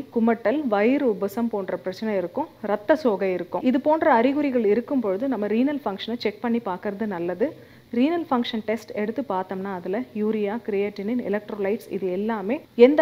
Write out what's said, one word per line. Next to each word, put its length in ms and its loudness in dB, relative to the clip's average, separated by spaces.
குமட்டல், 460 2
வயிறு 400 4
உபசம் 400 -2
போன்ற 200 -4
பிரச்சனை 360 -4
இருக்கும், 300 -4
ரத்த 320 2
சோகை 340 2
இருக்கும். 320 -6
இது 80 2
போன்ற 200 4
அறிகுறிகள் 560 2
இருக்கும் 320 0
பொழுது 180 0
நம்ம 120 -2
renal 300 2
ஃபங்க்ஷனை 400 -4
check 200 -6
பண்ணி 240 0
பார்க்கறது 360 -4
நல்லது. 320 -2
renal 320 2
function 380 0
test 240 -4
எடுத்து 260 -4
பார்த்தோம்னா 480 -6
அதுல 220 -4
urea, 340 -2
creatinine, 640 -4
electrolytes 580 -4
இது 100 -4
எல்லாமே 400 -2
எந்த 160 4